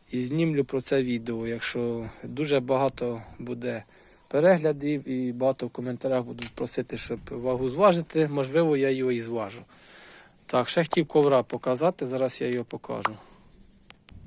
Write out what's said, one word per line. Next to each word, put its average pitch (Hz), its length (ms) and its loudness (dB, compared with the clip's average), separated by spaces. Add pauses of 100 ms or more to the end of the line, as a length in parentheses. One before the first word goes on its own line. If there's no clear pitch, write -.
(100)
і 127 120 -2
знімлю 147 420 2
про 131 160 -4
це 135 220 2
відео, 117 440 -2
якщо 117 640 -4 (120)
дуже 139 380 0
багато 127 640 0 (160)
буде 120 460 -6 (440)
переглядів 147 800 2
і 127 240 -2
багато 127 340 -2
в 117 40 -10
коментарях 127 540 -2
будуть 120 300 -12
просити, - 420 -4
щоб 117 240 -6 (100)
вагу 123 400 -2
зважити, 160 580 4
можливо, 143 480 2
я 135 140 4
його 131 220 2
і 120 80 0
зважу. 113 400 -6 (840)
Так, 123 220 0
ще 175 140 2
хотів 156 240 0
ковра 143 360 6
показати, 135 640 0
зараз 127 340 -2
я 127 80 -2
його 123 160 -2
покажу. 110 520 -6 (1120)